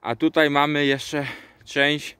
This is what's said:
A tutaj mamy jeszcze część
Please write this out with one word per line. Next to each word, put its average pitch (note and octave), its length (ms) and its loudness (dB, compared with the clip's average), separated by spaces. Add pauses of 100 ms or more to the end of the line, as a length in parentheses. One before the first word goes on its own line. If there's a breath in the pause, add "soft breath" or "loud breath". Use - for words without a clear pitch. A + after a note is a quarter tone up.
A A#2 140 -4
tutaj D#3+ 340 2
mamy C#3+ 360 2
jeszcze C#3 400 -2 (380 loud breath)
część C#3+ 560 -2